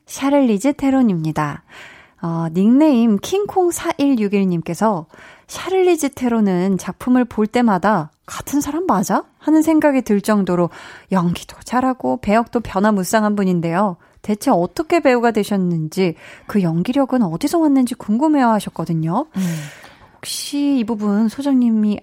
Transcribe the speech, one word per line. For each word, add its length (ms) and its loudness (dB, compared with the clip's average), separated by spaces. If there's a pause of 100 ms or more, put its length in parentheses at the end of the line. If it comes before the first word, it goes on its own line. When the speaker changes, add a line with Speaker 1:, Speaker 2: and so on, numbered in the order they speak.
Speaker 1:
샤를리즈 680 0
테론입니다. 880 0 (600)
어, 300 -4
닉네임 640 4
킹콩 520 -2
사일육일님께서 1400 -2 (400)
"샤를리즈 680 0
테론은 640 0
작품을 460 0
볼 220 -2
때마다 640 0 (160)
'같은 340 -6
사람 260 -4
맞아?' 380 0 (140)
하는 240 2
생각이 400 2
들 180 0
정도로 500 0 (420)
연기도 520 -2
잘하고 560 -2
배역도 400 0
변화무쌍한 760 0
분인데요. 600 0 (260)
대체 280 -2
어떻게 500 0
배우가 320 2
되셨는지, 840 -2 (320)
그 160 0
연기력은 600 0
어디서 360 -2
왔는지 360 2
궁금해하셨거든요." 1300 0 (100)
Speaker 2:
음. 60 -2 (720)
Speaker 1:
혹시 640 -2
이 60 0
부분 440 0
소장님이 760 0